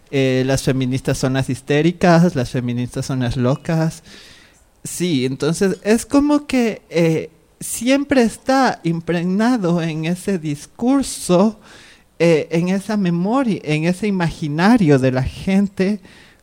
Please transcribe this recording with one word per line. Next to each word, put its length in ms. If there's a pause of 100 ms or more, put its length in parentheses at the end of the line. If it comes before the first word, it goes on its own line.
(120)
eh, 340
las 160
feministas 560
son 160
las 160
histéricas, 840
las 160
feministas 560
son 140
las 140
locas. 680 (800)
Sí, 420
entonces 580
es 220
como 400
que, 460
eh, 400 (280)
siempre 640
está 600
impregnado 1000
en 240
ese 320
discurso, 1200 (600)
eh, 320
en 180
esa 260
memoria, 680
en 220
ese 200
imaginario 920
de 120
la 120
gente, 760 (440)